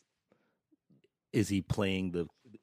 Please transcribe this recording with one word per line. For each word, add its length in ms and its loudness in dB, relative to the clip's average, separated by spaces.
Is 160 2
he 120 2
playing 500 0
the, 160 -2